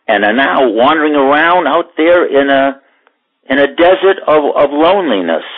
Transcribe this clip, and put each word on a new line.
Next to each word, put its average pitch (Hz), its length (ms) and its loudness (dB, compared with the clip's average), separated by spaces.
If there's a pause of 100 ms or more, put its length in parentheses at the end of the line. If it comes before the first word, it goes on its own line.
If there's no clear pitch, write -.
and 104 160 0
are 104 100 0
now 139 340 0
wandering 147 460 0
around 151 540 0
out 170 280 -4
there 170 300 2
in 139 240 0
a, 135 300 0 (680)
in 135 100 -2
a 139 160 2
desert 185 520 2
of, 151 160 2 (140)
of 143 160 0
loneliness. 143 720 -2 (140)